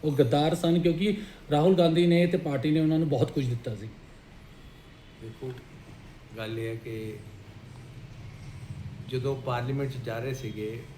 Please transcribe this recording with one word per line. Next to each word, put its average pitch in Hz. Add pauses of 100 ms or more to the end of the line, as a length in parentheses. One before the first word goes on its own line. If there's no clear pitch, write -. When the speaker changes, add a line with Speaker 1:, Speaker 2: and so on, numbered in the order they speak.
Speaker 1:
ਉਹ 151
ਗੱਦਾਰ 147
ਸਨ, 170
ਕਿਉਂਕਿ 175 (340)
ਰਾਹੁਲ 156
ਗਾਂਧੀ 170
ਨੇ 170
ਤੇ 170
ਪਾਰਟੀ 143
ਨੇ 156
ਉਹਨਾਂ 156
ਨੂੰ 160
ਬਹੁਤ 135
ਕੁਝ 139
ਦਿੱਤਾ 117
ਸੀ। 104 (1300)
Speaker 2:
ਦੇਖੋ, 123 (840)
ਗੱਲ 113
ਇਹ 113
ਹੈ 113
ਕਿ 113 (1900)
ਜਦੋਂ 127
ਪਾਰਲੀਮੈਂਟ 127
'ਚ 127
ਜਾ 117
ਰਹੇ 127
ਸੀਗੇ 107 (160)